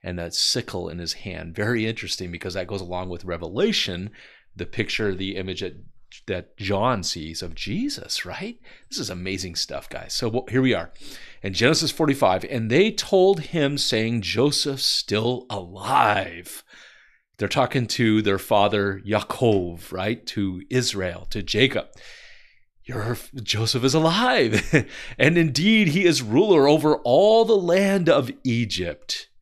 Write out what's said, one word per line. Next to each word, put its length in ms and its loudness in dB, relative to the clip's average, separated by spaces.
and 200 -8
a 100 -8
sickle 560 -4
in 120 -10
his 140 -6
hand. 400 -10
Very 320 -2
interesting 460 -6
because 220 -8
that 140 -6
goes 120 -6
along 300 -6
with 160 -10
Revelation, 840 -4
the 100 -10
picture, 480 -4
the 220 -6
image 240 -8
that, 160 -8
that 280 -8
John 480 -2
sees 380 -8
of 140 -10
Jesus, 680 -6
right? 320 -12
This 100 -8
is 100 -6
amazing 460 -6
stuff, 340 -6
guys. 240 -12
So, 160 -2
well, 200 -2
here 120 2
we 120 4
are 200 -4
in 100 -6
Genesis 380 2
forty-five. 540 2
"And 260 -4
they 200 4
told 500 2
him, 360 0
saying, 440 0
'Joseph's 640 0
still 640 0
alive.'" 1120 -2
They're 100 -4
talking 400 0
to 340 2
their 160 2
father, 680 2
Yaakov, 880 0
right? 340 -4
To 420 -4
Israel, 600 -4
to 120 -4
Jacob. 460 0
"Your, 340 -6
Joseph 420 -2
is 100 4
alive. 920 2
<laughs> 140 -14
And 200 4
indeed, 520 4
he 160 2
is 160 4
ruler 460 6
over 300 4
all 480 6
the 100 4
land 540 4
of 220 4
Egypt." 840 -4